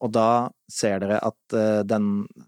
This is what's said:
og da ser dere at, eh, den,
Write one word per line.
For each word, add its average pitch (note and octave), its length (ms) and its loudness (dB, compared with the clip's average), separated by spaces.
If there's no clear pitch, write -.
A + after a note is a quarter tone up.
og A#2 120 -4
da A#2 360 2
ser G2 300 -2
dere G2+ 220 0
at, A2+ 140 -4
eh, G#2+ 300 2
den, G2+ 440 -2